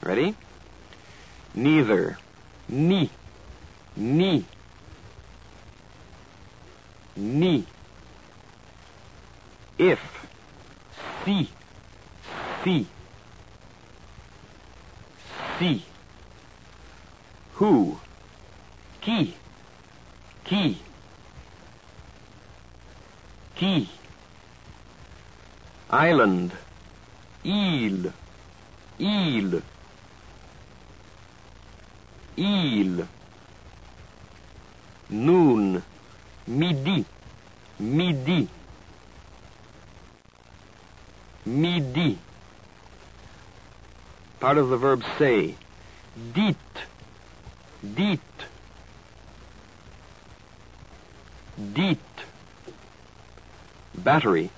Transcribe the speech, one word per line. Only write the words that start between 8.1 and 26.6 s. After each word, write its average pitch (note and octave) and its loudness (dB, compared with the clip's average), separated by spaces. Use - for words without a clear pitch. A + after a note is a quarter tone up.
If. D#3+ 4
Si. F#3+ 0
Si. E3 0
Si. F3 0
Who? C#3 4
Qui. G#3+ -2
Qui. E3+ 0
Qui. F3 0
Island. A2+ 4